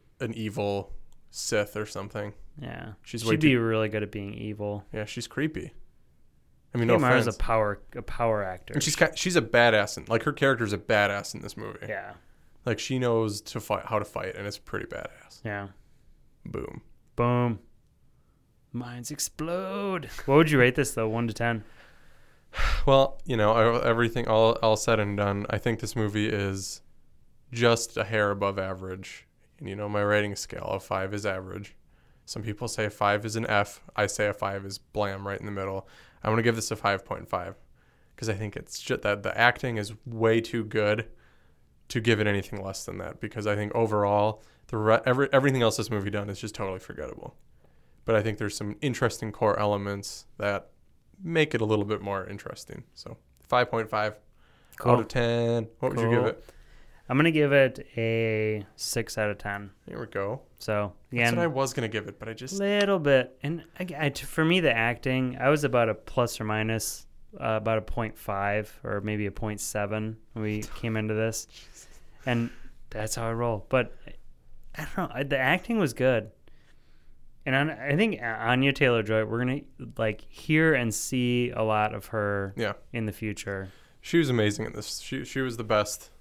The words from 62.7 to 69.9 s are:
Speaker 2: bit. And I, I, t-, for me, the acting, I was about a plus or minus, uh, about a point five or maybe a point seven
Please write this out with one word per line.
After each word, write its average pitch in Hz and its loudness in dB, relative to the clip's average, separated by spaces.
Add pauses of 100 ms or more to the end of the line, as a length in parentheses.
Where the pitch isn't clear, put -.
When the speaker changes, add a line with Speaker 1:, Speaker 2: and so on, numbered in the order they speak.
Speaker 2:
bit. 135 4
And 160 -4 (160)
I, 185 -6 (120)
I, 151 2
t-, 131 -10
for 160 2
me, 175 6
the 147 4
acting, 127 0
I 127 4
was 147 4
about 120 4
a 104 2
plus - -2
or 110 -4
minus, 110 -2 (340)
uh, 113 0
about 110 2
a 107 -2
point 113 -4
five 101 -2
or 104 -4
maybe 104 -2
a 98 -4
point 107 -6
seven 107 -4 (180)